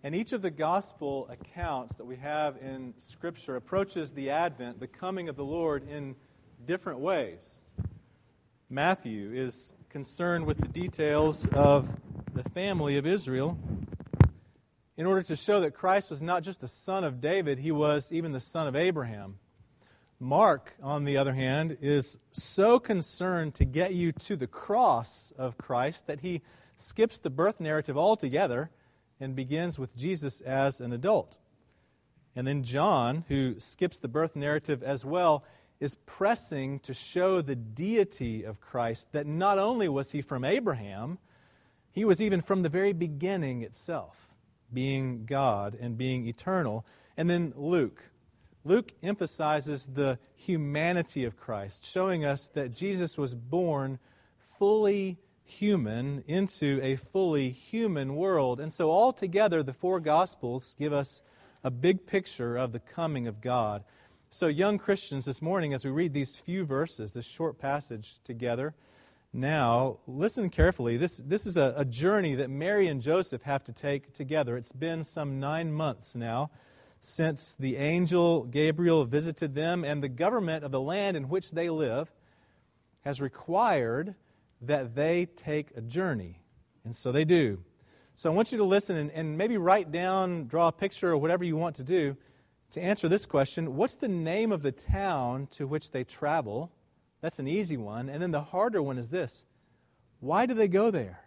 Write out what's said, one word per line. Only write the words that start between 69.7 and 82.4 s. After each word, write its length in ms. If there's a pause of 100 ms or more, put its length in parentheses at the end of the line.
listen 440
carefully. 480
This, 280
this 220
is 80
a, 220
a 80
journey 500
that 140
Mary 380
and 140
Joseph 420
have 200
to 80
take 420
together. 440
It's 160
been 320
some 340
nine 320
months 420
now 380 (500)
since 540
the 220
angel 680
Gabriel 600
visited 500
them, 300
and 180
the 60
government 560
of 60
the 100
land 340
in 140
which 220
they 180
live 420 (920)